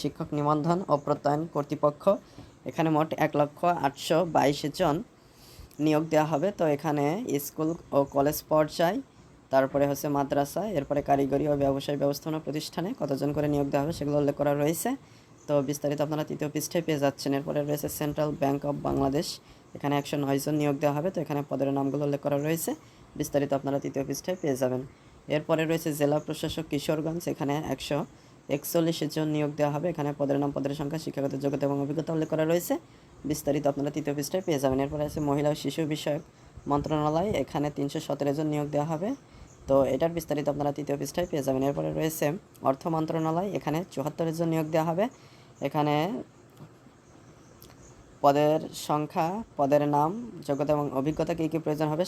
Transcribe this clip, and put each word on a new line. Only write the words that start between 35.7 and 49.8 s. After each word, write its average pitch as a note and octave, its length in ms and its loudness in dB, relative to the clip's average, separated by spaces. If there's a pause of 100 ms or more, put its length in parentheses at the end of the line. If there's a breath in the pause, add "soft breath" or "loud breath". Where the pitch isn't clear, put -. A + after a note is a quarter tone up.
বিষয়ক D3+ 280 -2 (500 loud breath)
মন্ত্রণালয়, D3+ 580 0 (120)
এখানে C#3+ 260 -2 (100)
তিনশো C#3+ 300 -2
সতেরো C#3+ 300 0
জন D#3 160 -2
নিয়োগ D3 220 -2
দেওয়া D3 180 0
হবে। F3 160 -2 (600 loud breath)
তো C3+ 60 6 (180)
এটার D#3+ 240 2
বিস্তারিত D3 360 -2
আপনারা D3 240 0
তৃতীয় C#3+ 220 -2
পৃষ্ঠায় F3 300 -2
পেয়ে D3 160 -2
যাবেন। C3 240 2
এরপরে D#3 280 -2
রয়েছে D#3 280 0 (440)
অর্থ C3+ 120 0 (140)
মন্ত্রণালয়, D#3+ 640 0
এখানে D3+ 220 -2 (140)
চুয়াত্তর D3 340 -2 (120)
জন E3+ 140 2
নিয়োগ D#3+ 200 0
দেওয়া D#3+ 160 2
হবে। F3 160 0 (640 loud breath)
এখানে D3 280 2 (2250)
পদের D3 360 6 (280)
সংখ্যা, D3+ 400 0 (300)
পদের D3 260 4 (120)